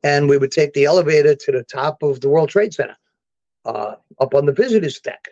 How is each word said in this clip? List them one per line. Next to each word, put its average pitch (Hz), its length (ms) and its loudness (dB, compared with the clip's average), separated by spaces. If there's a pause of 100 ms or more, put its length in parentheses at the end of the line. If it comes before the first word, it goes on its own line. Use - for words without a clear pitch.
and 143 260 2
we 139 80 4
would 135 140 -2
take 151 220 0
the 143 120 2
elevator 151 480 4
to 143 180 -4
the 127 120 -2
top 147 400 -6
of 135 180 -2
the 139 80 -2
World 156 200 2
Trade 208 260 0
Center, - 220 -6 (680)
uh, 110 300 -8 (240)
up 135 160 -2
on 143 100 2
the 139 80 2
visitors' 214 460 0
deck. - 320 -14